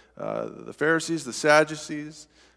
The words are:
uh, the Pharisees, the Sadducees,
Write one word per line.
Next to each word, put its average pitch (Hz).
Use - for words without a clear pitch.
uh, 110
the -
Pharisees, 160
the 123
Sadducees, 151